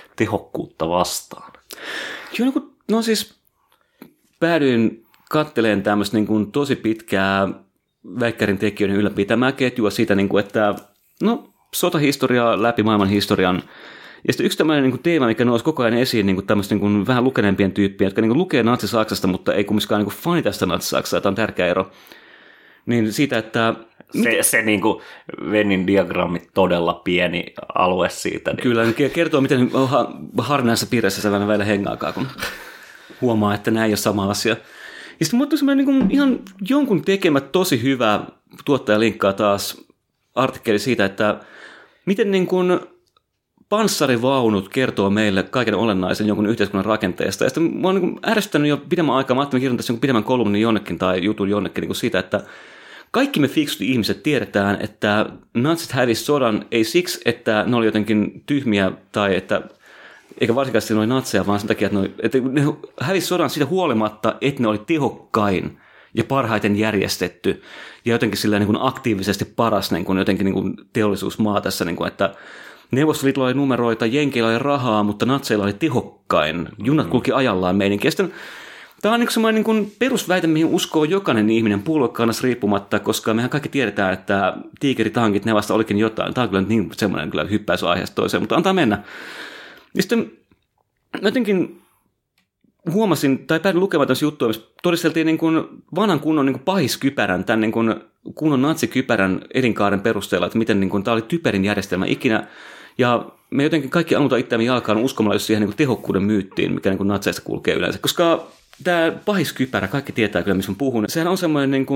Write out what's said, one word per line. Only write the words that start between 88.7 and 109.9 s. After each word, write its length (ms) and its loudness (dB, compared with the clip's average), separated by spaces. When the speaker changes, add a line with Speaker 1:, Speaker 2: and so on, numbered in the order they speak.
Speaker 2:
mennä. 300 2
Ja 60 2
sitten 300 -2
mä 60 0
jotenkin 540 -2
huomasin, 560 0
tai 120 0
päädyin 220 0
lukemaan 260 2
tämmöisiä 180 0
juttuja, 220 -2
missä 160 -4
todisteltiin 420 0
niinku 220 0
vanhan 240 2
kunnon 260 2
niinku 200 -2
pahiskypärän, 800 0
tän 180 0
niinku 180 0
kunnon 260 2
natsikypärän 800 0
elinkaaren 480 0
perusteella, 440 0
että 120 -4
miten 220 2
niinku 200 0
tää 140 -2
oli 80 0
typerin 440 -2
järjestelmä 400 -2
ikinä. 420 0
Ja 280 2
me 140 0
jotenkin 260 0
kaikki 260 0
ammutaan 260 2
itseämme 240 0
jalkaan 320 0
uskomalla 380 0
just 100 -2
siihen 160 2
niinku 160 -2
tehokkuuden 460 0
myyttiin, 500 0
mikä 160 -2
niinku 140 0
natseista 380 -2
kulkee 340 -2
yleensä. 240 -2
Koska 480 0
tää 280 2
pahiskypärä, 760 -2
kaikki 240 -6